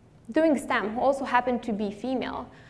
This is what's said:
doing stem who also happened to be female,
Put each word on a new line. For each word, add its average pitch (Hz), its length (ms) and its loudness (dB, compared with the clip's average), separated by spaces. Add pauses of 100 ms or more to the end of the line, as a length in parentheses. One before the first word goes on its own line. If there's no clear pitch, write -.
(300)
doing 311 260 4
stem 220 380 -2
who 247 60 -4
also 262 240 2
happened 247 400 0
to 233 80 -4
be 202 180 -2
female, - 580 -6 (220)